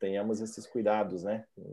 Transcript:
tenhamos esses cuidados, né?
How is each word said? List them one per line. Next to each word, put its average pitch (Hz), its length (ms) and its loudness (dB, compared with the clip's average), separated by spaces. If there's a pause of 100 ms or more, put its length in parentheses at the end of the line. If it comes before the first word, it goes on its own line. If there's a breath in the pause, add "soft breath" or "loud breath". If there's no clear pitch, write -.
tenhamos 101 400 0
esses 110 260 -8
cuidados, 104 560 2
né? 110 220 -2 (280)